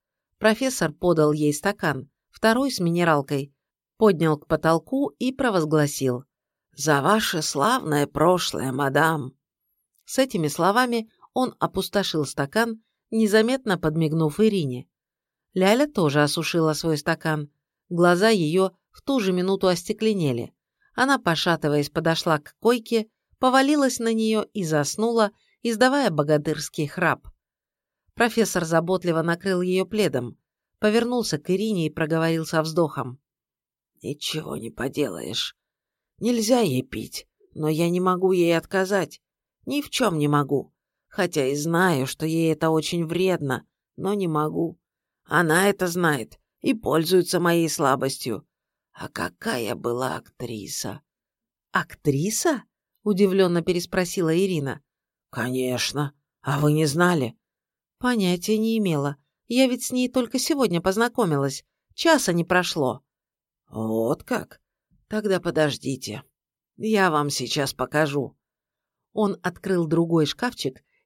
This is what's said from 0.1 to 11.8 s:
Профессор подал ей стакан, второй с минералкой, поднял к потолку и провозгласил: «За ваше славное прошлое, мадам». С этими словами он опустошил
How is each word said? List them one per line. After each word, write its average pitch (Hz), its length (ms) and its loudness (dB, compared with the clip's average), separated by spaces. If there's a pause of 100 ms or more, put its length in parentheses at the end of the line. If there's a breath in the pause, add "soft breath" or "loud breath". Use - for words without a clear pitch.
Профессор 220 540 0
подал 160 400 2
ей 151 220 0
стакан, 151 560 -4 (200)
второй 247 420 0
с - 80 -6
минералкой, 156 720 0 (440)
поднял 165 400 4
к - 100 -20
потолку 165 600 0 (100)
и 254 120 -2
провозгласил: 151 920 0 (500)
«За 139 260 0
ваше 208 400 0
славное 147 640 0
прошлое, 156 680 0
мадам». 143 600 0 (680)
С - 140 -6
этими 175 320 0
словами 226 600 0 (240 soft breath)
он 247 260 -2
опустошил 180 640 -2